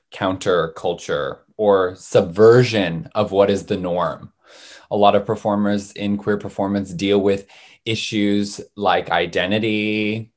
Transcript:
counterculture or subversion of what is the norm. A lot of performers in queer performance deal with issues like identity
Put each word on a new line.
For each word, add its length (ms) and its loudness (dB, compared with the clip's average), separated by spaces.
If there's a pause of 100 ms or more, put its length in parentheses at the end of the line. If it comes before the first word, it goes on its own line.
(120)
counterculture 1300 -2 (180)
or 400 2
subversion 1200 4
of 160 -2
what 180 4
is 160 -2
the 100 -4
norm. 560 -4 (560)
A 80 -4
lot 200 6
of 100 0
performers 640 -2
in 260 -4
queer 200 -2
performance 560 -4
deal 280 2
with 280 0 (360)
issues 760 -2 (160)
like 340 0
identity 1300 -2